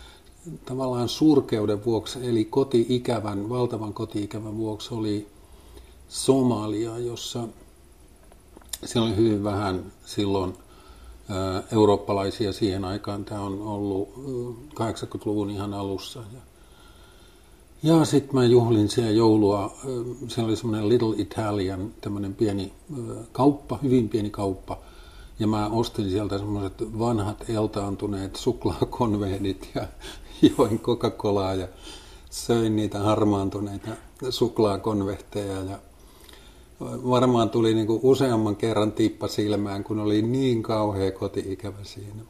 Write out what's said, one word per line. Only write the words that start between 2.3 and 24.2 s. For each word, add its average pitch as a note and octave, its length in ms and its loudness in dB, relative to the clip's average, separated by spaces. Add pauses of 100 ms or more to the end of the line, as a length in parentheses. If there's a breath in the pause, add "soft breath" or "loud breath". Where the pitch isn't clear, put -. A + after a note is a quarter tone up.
koti-ikävän, A#2 1040 0
valtavan A#2 440 -2
koti-ikävän G#2+ 640 -8
vuoksi, A2 360 -6
oli G#2+ 340 -4 (840 loud breath)
Somalia, A2+ 880 2
jossa A#2+ 500 -6 (1400)
siellä A2+ 220 0
oli G#2+ 80 -2
hyvin G#2+ 280 4
vähän G2 480 -2 (140)
silloin, G2 480 -2 (760 loud breath)
ö, F#2+ 420 -4
eurooppalaisia G2+ 840 2
siihen F#2+ 320 -2
aikaan. G2+ 400 -6
Tää G#2 160 -8
on G2 200 -6
ollut, G2+ 560 -4
ö, B2 360 -8 (200)
kahdeksankymmentäluvun G#2+ 760 -4
ihan G2+ 240 -6
alussa. G2 460 -8
Ja, A2+ 200 -16 (1400 soft breath)
ja D#3+ 220 6
sit C3+ 280 2
mä B2+ 120 6
juhlin A#2 440 6
siellä A2+ 220 0
joulua. G#2 640 4 (100)
Ö, B2+ 180 -6 (240)
siellä A2+ 200 -4
oli A2 80 0
semmonen G#2+ 340 -2
Little A2+ 280 4
Italian, G2+ 840 -4
tämmönen G2+ 340 -6
pieni, G2 380 -2 (240)
ö, A2+ 180 -8 (160)
kauppa, C#3+ 520 0
hyvin B2 260 4
pieni G#2 200 -2